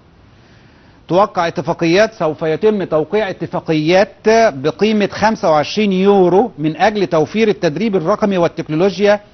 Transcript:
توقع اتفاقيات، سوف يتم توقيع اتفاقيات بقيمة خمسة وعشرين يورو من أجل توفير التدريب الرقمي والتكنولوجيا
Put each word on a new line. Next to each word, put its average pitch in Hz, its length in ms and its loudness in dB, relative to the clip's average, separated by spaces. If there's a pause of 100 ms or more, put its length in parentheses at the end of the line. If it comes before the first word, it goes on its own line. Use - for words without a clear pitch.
(1080)
توقع 180 400 0
اتفاقيات، 170 680 0
سوف 156 280 -6
يتم 175 420 0
توقيع 190 460 -2
اتفاقيات 170 840 -2 (400)
بقيمة 196 580 -2
خمسة 202 380 -2
وعشرين 190 420 0
يورو 185 680 2
من 156 180 -4
أجل 202 300 0
توفير 190 420 0
التدريب 185 480 -2
الرقمي 196 420 -2
والتكنولوجيا 175 840 0 (120)